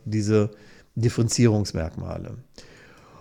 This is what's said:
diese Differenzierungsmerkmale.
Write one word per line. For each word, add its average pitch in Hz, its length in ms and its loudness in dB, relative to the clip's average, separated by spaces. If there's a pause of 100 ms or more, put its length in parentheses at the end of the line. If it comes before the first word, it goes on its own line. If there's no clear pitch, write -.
diese 107 440 2 (460)
Differenzierungsmerkmale. 101 1400 0 (840)